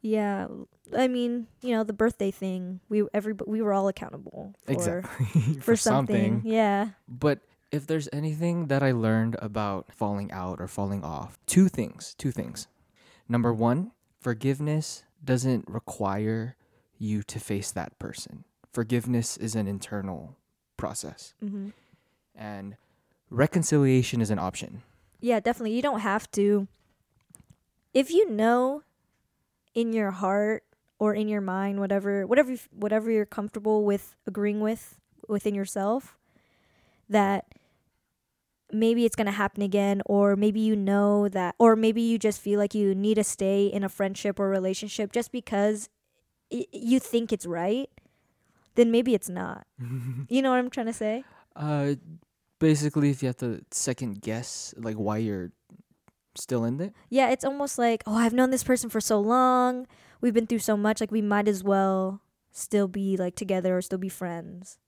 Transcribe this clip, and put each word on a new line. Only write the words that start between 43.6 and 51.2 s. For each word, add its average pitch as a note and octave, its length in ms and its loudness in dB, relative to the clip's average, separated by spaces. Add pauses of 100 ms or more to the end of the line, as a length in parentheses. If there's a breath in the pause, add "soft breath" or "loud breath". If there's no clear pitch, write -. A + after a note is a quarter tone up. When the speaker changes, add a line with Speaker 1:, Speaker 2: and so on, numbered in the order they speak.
Speaker 1:
in G3 180 -2
a G3 40 -2
friendship G3 520 -4
or G3 80 0
relationship G3 640 -2
just - 200 -2
because G#3+ 560 0 (600)
y-, B3 220 -6
you A#3+ 260 2
think A#3 340 0
it's G3+ 140 -4
right, F#3 420 -2 (840)
then A#3 160 8
maybe A#3 240 4
it's F#3+ 140 -2
not. F3+ 380 -8 (120)
Speaker 2:
<laughs> B2+ 500 -8
Speaker 1:
You B3 140 2
know C4+ 80 2
what B3+ 80 4
I'm B3 120 -2
trying A#3+ 160 -4
to A3+ 60 -4
say? A3 300 -4 (320 soft breath)